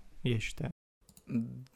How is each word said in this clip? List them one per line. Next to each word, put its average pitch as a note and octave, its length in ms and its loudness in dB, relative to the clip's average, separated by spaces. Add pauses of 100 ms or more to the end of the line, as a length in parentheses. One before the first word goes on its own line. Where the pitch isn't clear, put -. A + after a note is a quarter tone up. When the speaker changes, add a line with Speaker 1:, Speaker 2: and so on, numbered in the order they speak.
(220)
Speaker 1:
я A#2+ 160 6
считаю. - 320 -2 (600)
Speaker 2:
М, B2+ 460 0